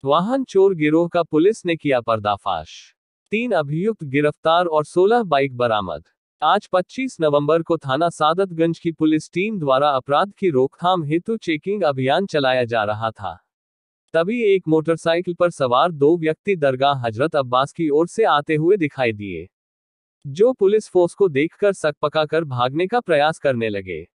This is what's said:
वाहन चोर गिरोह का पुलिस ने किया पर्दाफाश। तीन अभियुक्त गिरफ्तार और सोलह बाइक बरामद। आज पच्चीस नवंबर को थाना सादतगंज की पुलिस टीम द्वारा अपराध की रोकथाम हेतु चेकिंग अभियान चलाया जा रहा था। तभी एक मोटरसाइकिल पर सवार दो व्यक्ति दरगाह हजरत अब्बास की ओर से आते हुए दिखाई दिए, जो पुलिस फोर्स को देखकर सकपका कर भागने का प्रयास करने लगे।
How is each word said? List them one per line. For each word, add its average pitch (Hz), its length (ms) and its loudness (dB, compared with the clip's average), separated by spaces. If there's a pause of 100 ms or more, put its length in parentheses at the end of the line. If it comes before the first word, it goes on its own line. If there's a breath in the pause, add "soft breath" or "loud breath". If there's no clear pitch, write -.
वाहन 185 400 0
चोर 196 300 4
गिरोह 160 340 2
का 175 140 0
पुलिस 165 440 0
ने 170 100 0
किया 143 240 0
पर्दाफाश। 101 920 -4 (360)
तीन 233 220 -2
अभियुक्त 165 520 -2
गिरफ्तार 151 640 0
और 156 180 0
सोलह 208 380 2
बाइक 139 340 -2
बरामद। 104 460 -2 (400)
आज 175 300 0
पच्चीस 254 480 -4
नवंबर 147 420 2
को 165 160 -2
थाना 143 300 -2
सादतगंज 165 680 0
की 170 140 -6
पुलिस 156 400 -2
टीम 202 260 -4
द्वारा 143 320 2
अपराध 143 480 -2
की 190 120 0
रोकथाम 165 520 0
हेतु 165 340 -4
चेकिंग 185 460 -4
अभियान 143 440 0
चलाया 131 380 0
जा 113 200 -2
रहा 107 260 -4
था। 92 340 -14 (720)
तभी 196 280 0
एक 196 260 2
मोटरसाइकिल 165 680 0
पर 175 160 2
सवार 139 420 2
दो 151 260 2
व्यक्ति 160 380 -2
दरगाह 139 500 0
हजरत 120 300 -2
अब्बास 131 360 0
की 165 160 -4
ओर 147 180 2
से 220 180 -2
आते 156 300 0
हुए 165 220 2
दिखाई 139 360 -2
दिए, 95 360 -10 (800)
जो 185 260 2
पुलिस 208 380 0
फोर्स 175 240 2
को 196 140 2
देखकर 165 440 0
सकपका 156 520 -2
कर 156 200 -2
भागने 135 420 -2
का 240 140 -2
प्रयास 156 380 0
करने 120 300 0
लगे। 92 360 -8 (140)